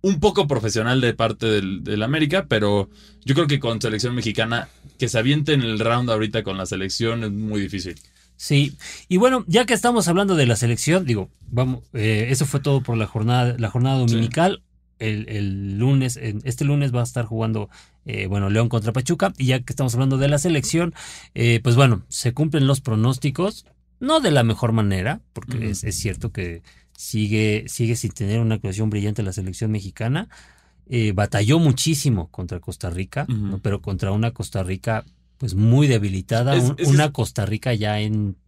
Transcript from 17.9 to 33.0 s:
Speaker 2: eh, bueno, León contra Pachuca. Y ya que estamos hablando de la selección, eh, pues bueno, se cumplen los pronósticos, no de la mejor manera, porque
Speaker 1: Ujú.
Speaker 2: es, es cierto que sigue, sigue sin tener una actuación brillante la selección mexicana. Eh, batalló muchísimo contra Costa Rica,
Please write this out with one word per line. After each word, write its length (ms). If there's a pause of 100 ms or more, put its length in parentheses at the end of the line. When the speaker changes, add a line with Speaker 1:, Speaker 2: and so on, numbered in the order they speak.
Speaker 2:
eh, 220
bueno, 220
León 200
contra 240
Pachuca. 440
Y 100
ya 140
que 120
estamos 200
hablando 240
de 100
la 120
selección, 540 (420)
eh, 280
pues 120
bueno, 340
se 240
cumplen 340
los 140
pronósticos, 840 (340)
no 200
de 120
la 120
mejor 280
manera, 500 (120)
porque 240
Speaker 1:
Ujú. 100
Speaker 2:
es, 160
es 140
cierto 340
que 300 (360)
sigue, 680
sigue 280
sin 160
tener 280
una 160
actuación 340
brillante 340
la 100
selección 380
mexicana. 580 (600)
Eh, 240
batalló 460
muchísimo 720
contra 280
Costa 300
Rica, 400